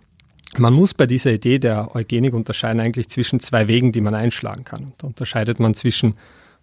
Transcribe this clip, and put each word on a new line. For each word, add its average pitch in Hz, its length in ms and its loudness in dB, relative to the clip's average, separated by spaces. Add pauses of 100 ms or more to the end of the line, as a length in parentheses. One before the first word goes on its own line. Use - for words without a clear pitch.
(580)
man 120 160 4
muss 185 180 4
bei 139 140 2
dieser 123 260 0
Idee 120 260 2
der 110 360 -2
Eugenik 120 400 0
unterscheiden 113 460 -2
eigentlich 117 280 -2
zwischen 123 320 -2
zwei 110 280 0
Wegen, 120 240 4
die 113 100 0
man 104 120 0
einschlagen 110 500 -4
kann. - 200 -14
Und 139 140 -18
da 151 80 -14
unterscheidet 117 540 -4
man 113 120 4
zwischen, 113 460 0 (440)